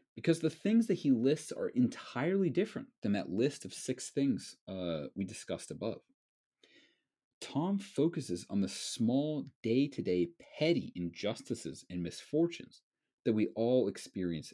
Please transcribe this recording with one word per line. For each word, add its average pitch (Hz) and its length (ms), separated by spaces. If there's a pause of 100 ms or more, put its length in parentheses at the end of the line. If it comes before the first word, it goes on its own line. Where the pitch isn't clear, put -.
(160)
because 160 240
the 160 100
things 220 380
that 190 80
he 143 160
lists 131 400
are - 180
entirely 151 800
different 202 380 (160)
than 101 80
that 101 180
list 117 360
of - 80
six - 360
things, 139 480 (100)
uh, 85 480
we 98 100
discussed - 440
above. - 320 (1400)
Tom 190 400
focuses 139 720
on 101 100
the 98 80
small, 139 840 (140)
day-to-day 110 680 (260)
petty 151 360
injustices 87 960
and 87 140
misfortunes - 800 (420)
that 120 80
we 107 240
all 117 320
experience 90 640